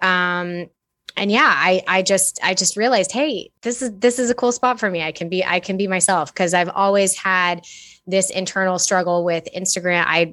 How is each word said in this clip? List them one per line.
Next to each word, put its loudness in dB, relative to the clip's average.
um, 0
and 0
yeah, 4
I, 2
I 2
just, 0
I 0
just -2
realized, 0
hey, -4
this -6
is, -4
this 2
is 0
a 2
cool 0
spot 0
for -2
me. -4
I -4
can -8
be, -2
I 0
can -6
be -2
myself, 0
'cause 0
I've 4
always 2
had 0
this 0
internal -2
struggle 2
with -2
Instagram. 0
I 2